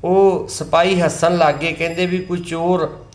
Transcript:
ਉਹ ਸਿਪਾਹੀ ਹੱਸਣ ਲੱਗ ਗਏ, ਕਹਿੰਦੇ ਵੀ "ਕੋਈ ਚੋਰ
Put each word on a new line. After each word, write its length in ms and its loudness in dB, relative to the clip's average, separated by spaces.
ਉਹ 440 2
ਸਿਪਾਹੀ 520 0
ਹੱਸਣ 360 0
ਲੱਗ 180 4
ਗਏ, 180 -4
ਕਹਿੰਦੇ 340 -2
ਵੀ 120 -2
"ਕੋਈ 200 -6
ਚੋਰ 640 -2